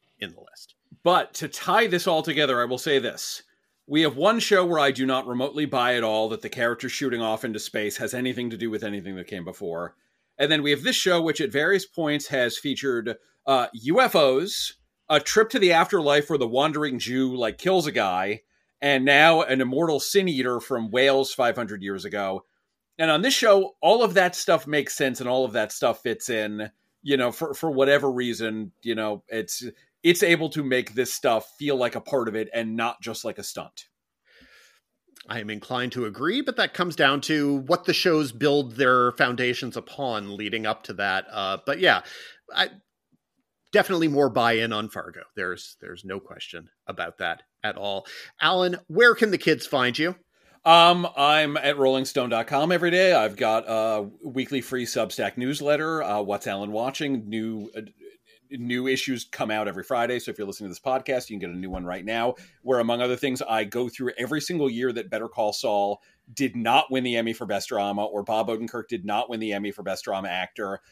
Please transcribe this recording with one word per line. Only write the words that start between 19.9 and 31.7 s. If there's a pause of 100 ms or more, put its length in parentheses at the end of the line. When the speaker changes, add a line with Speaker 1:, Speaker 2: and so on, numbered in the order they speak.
Speaker 2:
sin
eater
from
Wales
five
hundred
years
ago. (520)
And
on
this
show,
all
of
that
stuff
makes
sense
and
all
of
that
stuff
fits
in, (300)
you
know,
for,
for
whatever
reason, (120)
you
know,
it's, (380)
it's
able
to
make
this
stuff (120)
feel